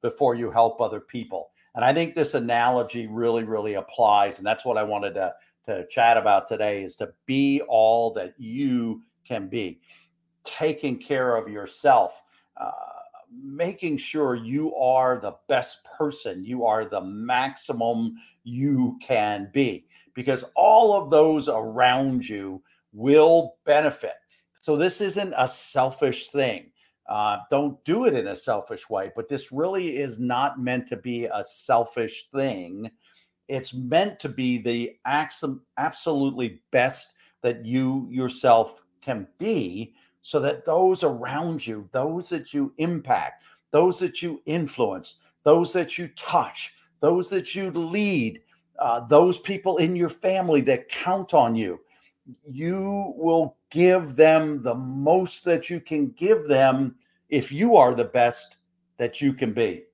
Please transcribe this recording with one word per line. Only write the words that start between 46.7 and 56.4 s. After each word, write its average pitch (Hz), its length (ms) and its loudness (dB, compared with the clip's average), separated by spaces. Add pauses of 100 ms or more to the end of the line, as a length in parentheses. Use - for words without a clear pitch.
those 170 300 2
that 185 260 -4
you 190 160 -6
lead, 165 680 -2 (380)
uh, 120 220 0
those 160 360 6
people 190 420 -4
in 175 180 0
your 170 140 0
family 180 500 0
that 127 280 0
count 185 460 -4
on 120 220 4
you, 92 240 -4 (680)
you 190 680 -6
will 165 400 0 (140)
give 175 440 4
them 156 480 6
the 117 140 -2
most 139 680 0
that 165 240 0
you 175 120 -6
can 147 300 -2
give 151 360 2